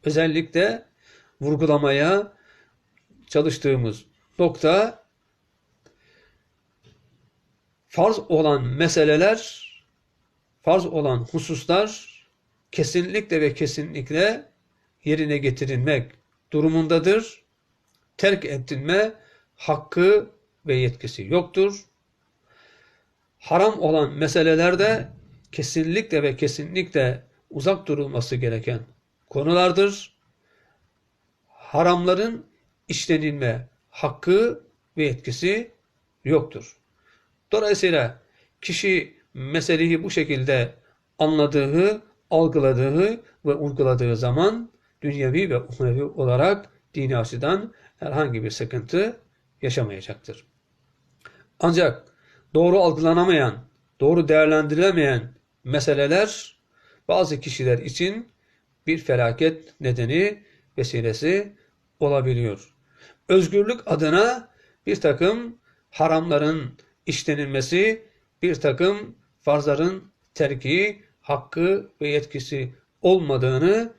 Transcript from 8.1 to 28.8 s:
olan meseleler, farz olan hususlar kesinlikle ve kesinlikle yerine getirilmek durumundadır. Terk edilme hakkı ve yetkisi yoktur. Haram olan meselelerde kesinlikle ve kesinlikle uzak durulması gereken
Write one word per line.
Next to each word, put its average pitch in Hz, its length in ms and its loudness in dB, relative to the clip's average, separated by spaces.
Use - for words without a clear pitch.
olan 151 460 0
meseleler, 160 1040 0
farz 175 240 2
olan 147 320 -2
hususlar 170 920 -4
kesinlikle 175 680 -2
ve 147 140 2
kesinlikle 156 960 -4
yerine 147 340 0
getirilmek 131 760 -2
durumundadır. 165 920 0
Terk 196 280 2
edilme 147 680 -2
hakkı 196 720 2
ve 135 80 0
yetkisi 117 520 -4
yoktur. 185 580 -2
Haram 202 420 2
olan 151 320 0
meselelerde 170 960 2
kesinlikle 160 720 -2
ve 135 140 -2
kesinlikle 147 880 -2
uzak 190 360 -2
durulması 139 500 -4
gereken 117 440 -4